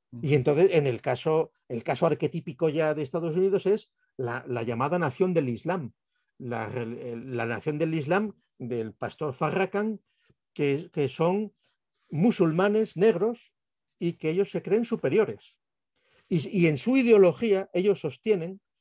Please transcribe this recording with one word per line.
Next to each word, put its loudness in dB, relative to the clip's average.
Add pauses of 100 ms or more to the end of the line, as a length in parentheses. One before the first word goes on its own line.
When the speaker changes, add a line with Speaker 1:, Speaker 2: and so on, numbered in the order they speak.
(140)
Speaker 1:
Y -8
Speaker 2:
Ujú. 4
Speaker 1:
entonces, 4
en 4
el -2
caso, 0 (160)
el -8
caso 0
arquetípico -2
ya 0
de -6
Estados -4
Unidos 2
es -2 (240)
la, -6
la -4
llamada -2
nación 0
del 2
Islam, -6 (440)
la -6
rel-, -8
el, -10
la -2
nación -4
del -2
Islam 0 (240)
del -6
pastor -6
Farrakhan, -2 (520)
que, -2
que 0
son -2 (560)
musulmanes 2
negros 2 (460)
y -2
que -4
ellos 0
se -4
creen 0
superiores. -2 (640)
Y, 0
y 2
en 2
su 0
ideología 4
ellos 0
sostienen, -4 (220)